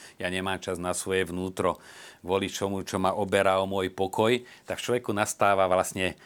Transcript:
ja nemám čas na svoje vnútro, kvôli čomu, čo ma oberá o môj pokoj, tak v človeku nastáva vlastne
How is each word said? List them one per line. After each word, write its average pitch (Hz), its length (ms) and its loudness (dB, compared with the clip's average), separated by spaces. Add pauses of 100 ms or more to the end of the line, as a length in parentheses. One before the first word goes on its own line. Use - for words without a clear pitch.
(200)
ja 92 80 -4
nemám 92 320 -4
čas 92 160 -4
na 90 160 -4
svoje 95 320 0
vnútro, 90 560 -2 (400)
kvôli 95 320 0
čomu, 98 320 -4
čo 98 160 -4
ma 95 160 2
oberá 98 400 2
o 95 80 2
môj 95 240 -2
pokoj, 110 480 2 (320)
tak 87 80 -4
v - 80 -10
človeku 123 320 -2
nastáva 101 480 4
vlastne 92 600 0